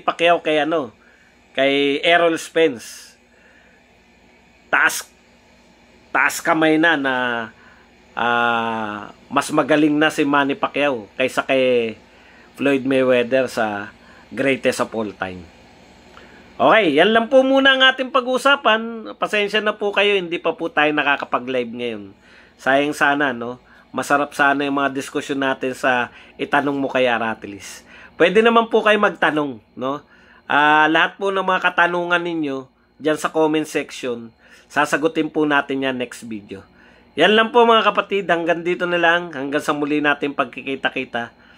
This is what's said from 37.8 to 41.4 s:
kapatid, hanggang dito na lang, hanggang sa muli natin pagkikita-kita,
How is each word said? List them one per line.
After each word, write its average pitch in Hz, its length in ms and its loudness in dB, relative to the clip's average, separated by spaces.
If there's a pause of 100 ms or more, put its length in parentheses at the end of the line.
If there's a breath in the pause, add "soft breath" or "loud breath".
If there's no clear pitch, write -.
kapatid, 196 480 -2
hanggang 170 320 -2
dito 175 240 -2
na 175 80 0
lang, 170 320 2
hanggang 143 320 -6
sa 147 160 -2
muli 147 240 -2
natin 147 320 -2
pagkikita-kita, 127 960 -6 (280 soft breath)